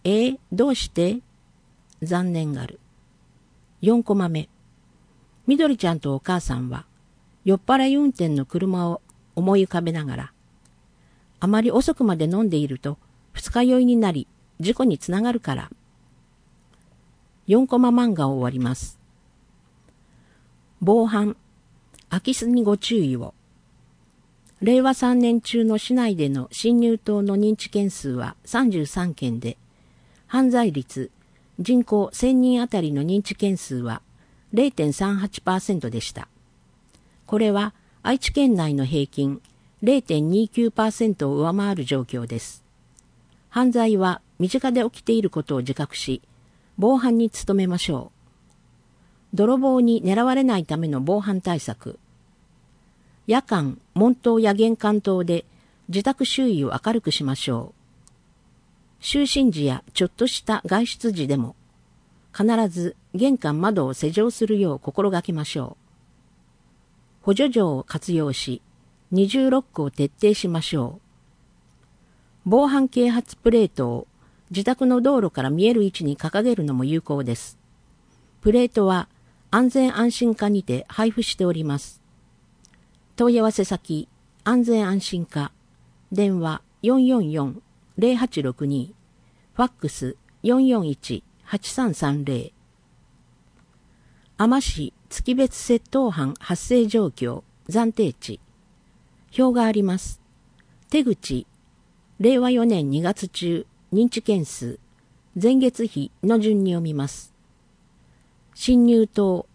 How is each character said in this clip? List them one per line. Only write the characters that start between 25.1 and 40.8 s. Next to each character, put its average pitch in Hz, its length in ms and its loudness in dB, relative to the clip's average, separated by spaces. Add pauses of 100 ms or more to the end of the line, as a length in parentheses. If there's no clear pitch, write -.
年 233 220 2
中 233 220 0
の 220 140 2
市 - 160 -2
内 233 220 2
で 147 140 0
の 135 220 -4
侵 240 260 0
入 233 200 2
等 208 260 -2
の 202 140 0
認 214 180 2
知 - 140 -10
件 202 200 0
数 143 200 -8
は 123 260 -6 (100)
三 240 260 0
十 160 140 -2
三 180 280 -6
件 120 260 -4
で、 117 180 -8 (720)
犯 262 220 2
罪 240 220 2
率、 131 400 -8 (480)
人 240 240 2
口 208 300 0
千 254 280 2
人 247 200 2
あ 247 60 -4
た 202 120 -2
り 156 120 -2
の 143 120 0
認 190 180 0
知 - 140 -10
件 196 220 0
数 - 180 -10
は 120 260 -6 (520)
零 262 180 2
点 151 220 -2
三 202 240 -2
八 202 240 -8
パ 185 140 -2
ー 190 40 -2
セ 202 140 -4
ン 175 60 -2
ト 123 100 -6
で 117 120 -6
し - 120 -12
た。 - 140 -14 (1000)
こ 214 120 -2
れ 214 140 2
は 202 220 -2 (280)
愛 262 160 0
知 - 140 -6
県 269 240 4
内 156 180 0
の 139 120 0
平 143 220 -2
均 139 340 -4 (400)
零 247 200 2
点 156 280 -2
二 208 180 2
九 233 240 0
パ 220 140 0